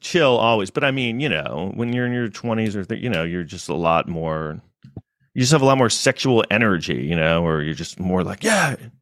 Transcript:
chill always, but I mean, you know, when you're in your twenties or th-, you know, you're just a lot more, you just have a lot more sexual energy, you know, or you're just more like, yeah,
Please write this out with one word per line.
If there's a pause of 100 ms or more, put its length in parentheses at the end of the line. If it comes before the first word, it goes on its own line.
chill
always,
but
I
mean,
you
know,
when
you're
in
your
twenties
or
th-,
you
know,
you're
just
a
lot
more, (720)
you
just
have
a
lot
more
sexual
energy,
you
know,
or
you're
just
more
like,
yeah, (260)